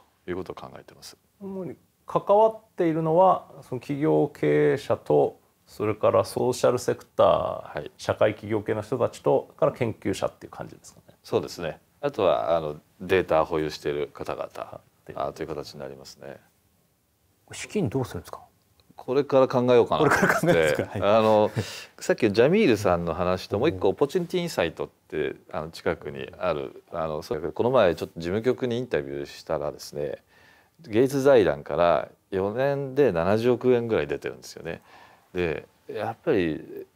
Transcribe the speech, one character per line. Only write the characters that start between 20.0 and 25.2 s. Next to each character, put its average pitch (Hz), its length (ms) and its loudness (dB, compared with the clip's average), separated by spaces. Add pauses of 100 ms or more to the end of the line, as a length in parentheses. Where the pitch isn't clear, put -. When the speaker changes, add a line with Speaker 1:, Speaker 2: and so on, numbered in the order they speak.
Speaker 1:
と - 80 2
思 - 0 -
っ - 20 2
て。 196 80 2 (140)
Speaker 3:
こ 156 60 0
れ 170 60 4
か - 0 -
ら - 20 6
考 85 40 4
え 82 40 4
ま 78 60 4
す 73 140 2
か？ - 0 - (240)
は 104 80 4
い。 113 40 6
Speaker 1:
あ 110 40 4
の、 107 280 6 (480)
さ - 160 -2
っ - 20 -16
き - 80 -2
の 104 80 4
ジ 107 100 6
ャ 131 60 6
ミ 208 160 4
ー 170 40 4
ル 110 80 4
さ 98 200 2
ん 87 80 -2
の 82 100 -2
話 90 340 -2
と、 101 100 -2
も 127 80 0
う - 20 4
一 95 100 -4
個、 101 100 2
Speaker 3:
う - 20 2
ん。 - 20 2
Speaker 1:
オ - 20 0
ポ 147 140 0
チ 190 100 0
ュ 175 40 -2
ニ 170 40 -8
テ 180 120 -4
ィ - 20 -2
イ 175 40 -4
ン 170 40 -4
サ - 160 -2
イ 80 80 -2
ト - 140 -8
っ - 20 -10 (200)
て、 73 280 -4 (160)